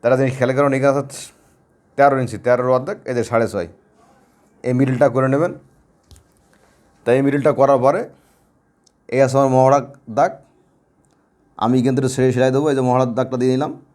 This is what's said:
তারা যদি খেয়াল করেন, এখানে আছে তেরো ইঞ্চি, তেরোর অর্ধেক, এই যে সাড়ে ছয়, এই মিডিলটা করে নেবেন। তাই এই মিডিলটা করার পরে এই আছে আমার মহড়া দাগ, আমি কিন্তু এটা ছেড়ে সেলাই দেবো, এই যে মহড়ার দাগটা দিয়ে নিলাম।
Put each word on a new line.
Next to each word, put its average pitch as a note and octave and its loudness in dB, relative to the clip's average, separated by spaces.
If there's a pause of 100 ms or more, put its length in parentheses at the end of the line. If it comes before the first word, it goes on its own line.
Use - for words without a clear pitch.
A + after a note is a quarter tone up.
তারা B2 2
যদি C3+ 0
খেয়াল B2+ -2
করেন, C#3 0
এখানে C#3 0
আছে C#3 -4 (920)
তেরো C#3 4
ইঞ্চি, A2 -6
তেরোর B2 0
অর্ধেক, B2+ -6 (120)
এই B2 -6
যে A#2 -2
সাড়ে A#2 0
ছয়, F2 -6 (960)
এই B2 -2
মিডিলটা C3 2
করে C3 0
নেবেন। D#3+ -2 (1500)
তাই A#2+ 2
এই C#3 0
মিডিলটা C#3+ 0
করার C#3 4
পরে D3+ 2 (1120)
এই C3 2
আছে B2+ -2
আমার C3+ 2
মহড়া C3 4 (400)
দাগ, E3 0 (1300)
আমি A#2+ 0
কিন্তু C3 0
এটা C3 -2
ছেড়ে C3 2
সেলাই C3 2
দেবো, C#3 0
এই C3+ 0
যে C3 -2
মহড়ার B2+ 2
দাগটা B2+ -4
দিয়ে B2+ 2
নিলাম। C#3 -4 (220)